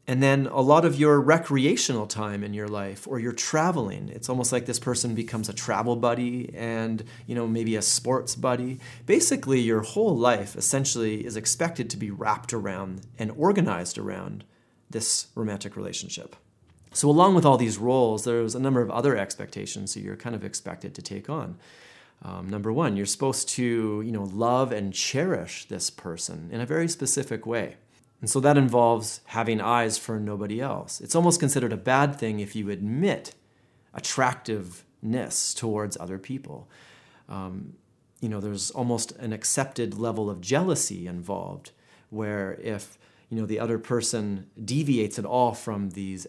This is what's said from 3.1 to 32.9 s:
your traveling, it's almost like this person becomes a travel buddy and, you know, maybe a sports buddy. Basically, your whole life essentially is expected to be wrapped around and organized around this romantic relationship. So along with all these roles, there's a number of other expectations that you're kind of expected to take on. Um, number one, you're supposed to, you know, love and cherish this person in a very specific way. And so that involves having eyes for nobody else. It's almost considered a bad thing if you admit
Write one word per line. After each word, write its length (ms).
your 100
traveling, 800
it's 200
almost 220
like 160
this 140
person 340
becomes 340
a 40
travel 420
buddy 600
and, 500
you 80
know, 100
maybe 300
a 60
sports 520
buddy. 460
Basically, 540
your 220
whole 340
life 400
essentially 680
is 120
expected 540
to 60
be 140
wrapped 420
around 540
and 200
organized 600
around 460
this 460
romantic 400
relationship. 580
So 160
along 280
with 100
all 100
these 220
roles, 460
there's 320
a 40
number 220
of 80
other 260
expectations 800
that 60
you're 160
kind 180
of 100
expected 520
to 60
take 280
on. 280
Um, 280
number 220
one, 240
you're 100
supposed 440
to, 540
you 60
know, 140
love 480
and 200
cherish 720
this 240
person 600
in 100
a 60
very 220
specific 580
way. 300
And 100
so 80
that 180
involves 680
having 360
eyes 380
for 220
nobody 400
else. 400
It's 160
almost 240
considered 320
a 40
bad 380
thing 240
if 160
you 160
admit 640